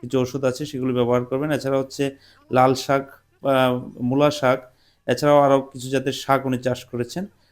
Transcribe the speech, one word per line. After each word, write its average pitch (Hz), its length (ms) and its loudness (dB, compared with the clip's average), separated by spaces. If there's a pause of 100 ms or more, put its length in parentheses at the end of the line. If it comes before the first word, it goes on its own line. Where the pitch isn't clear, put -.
কিছু 127 180 -2
ওষুধ 135 240 -2
আছে 131 220 -2
সেগুলো 131 280 -4
ব্যবহার 123 320 2
করবেন। 143 260 -4
এছাড়া 135 260 -2
হচ্ছে 139 380 -4 (360)
লাল 127 240 4
শাক, 139 340 -2 (360)
আহ, 127 560 0
মূলা 139 300 2
শাক, 135 400 0 (360)
এছাড়াও 147 340 4
আরও 139 200 4
কিছু 131 280 -12
জাতের 135 240 -2
শাক 135 320 0
উনি 131 120 -2
চাষ 123 280 -4
করেছেন। 123 400 -8 (260)